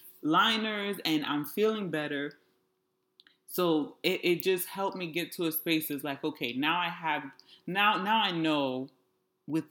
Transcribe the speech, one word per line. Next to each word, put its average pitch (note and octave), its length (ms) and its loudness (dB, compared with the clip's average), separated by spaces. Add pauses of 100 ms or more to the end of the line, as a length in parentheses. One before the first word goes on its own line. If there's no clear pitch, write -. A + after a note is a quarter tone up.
(220)
liners, G#3 800 2
and D#3 220 2
I'm D3 180 0
feeling G#3+ 460 0
better. D3 420 -4 (1160)
So D#3+ 540 0
it, F3+ 220 2
it F3 200 2
just F#3 220 2
helped G3 300 -4
me F3+ 120 -6
get D#3+ 260 -6
to E3+ 140 -2
a D#3+ 40 0
space D#3 400 0
is C#3+ 140 -6
like, C#3 180 -4
okay, C#3+ 300 -4
now D3+ 260 0
I F3 80 0
have, D#3+ 360 -4 (440)
now, G3 340 2
now G#3+ 220 2
I G3 80 0
know C#3+ 560 0 (600)
with, D#3 220 -2